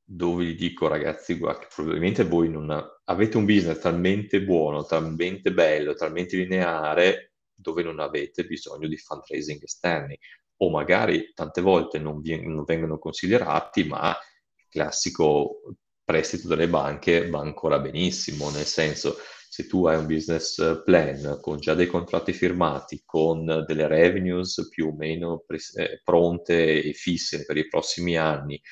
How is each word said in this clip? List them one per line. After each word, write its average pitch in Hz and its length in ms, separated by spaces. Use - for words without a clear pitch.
dove 87 440
gli 82 100
dico, 80 320
"Ragazzi, 78 500
guarda, 73 220
che - 160
probabilmente 82 480
voi 85 260
non 76 220
ha-, - 340
avete 110 320
un 107 80
business 90 340
talmente 95 640
buono, 76 420
talmente 82 680
bello, 76 420
talmente 85 440
lineare, 87 960
dove 85 300
non 80 160
avete 73 460
bisogno 76 420
di 78 100
fundraising 76 640
esterni." 76 560
O 92 100
magari 85 600
tante 80 280
volte 85 380
non 76 220
vien-, 80 220
non 78 200
vengono 82 340
considerati, 90 880
ma 76 320
il - 140
classico 73 920
prestito 80 440
delle 82 200
banche 82 640
va 76 100
ancora 73 400
benissimo, 73 680
nel 73 160
senso, 73 500
se - 160
tu 92 200
hai 80 100
un 78 100
business 80 760
plan 71 580
con 78 160
già 78 180
dei 87 120
contratti 87 460
firmati, 85 720
con 80 640
delle 78 200
revenues 90 840
più 80 180
o 76 80
meno 82 500
pres-, - 300
eh, - 280
pronte 85 800
e 73 100
fisse 82 520
per 76 120
i 78 100
prossimi 85 500
anni, 73 420